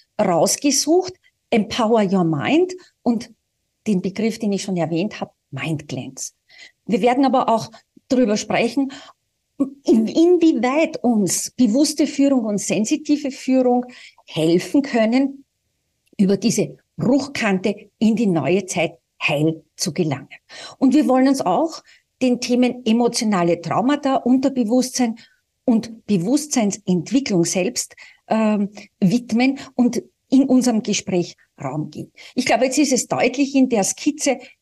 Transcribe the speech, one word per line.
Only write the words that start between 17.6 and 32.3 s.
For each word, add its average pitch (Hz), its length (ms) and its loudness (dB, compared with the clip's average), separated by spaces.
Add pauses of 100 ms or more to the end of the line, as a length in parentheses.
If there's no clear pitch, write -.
in 220 200 2
die 226 80 0
neue 180 400 0
Zeit 165 320 -4 (280)
heil 160 380 -2 (140)
zu 160 160 -4
gelangen. 151 340 -4 (500)
Und 262 160 2
wir 294 140 4
wollen 262 220 4
uns 269 100 2
auch 269 440 -2 (380)
den 247 200 0
Themen 247 440 0
emotionale 220 760 0
Traumata, 269 560 0
Unterbewusstsein 254 1000 0 (440)
und - 420 -2
Bewusstseinsentwicklung 202 1400 0
selbst, - 500 -4 (320)
ähm, 214 440 0 (280)
widmen 247 600 0 (160)
und 240 280 0 (260)
in 269 200 4
unserem 247 340 2
Gespräch 180 540 -2 (260)
Raum 147 280 -6
geben. - 200 -14 (220)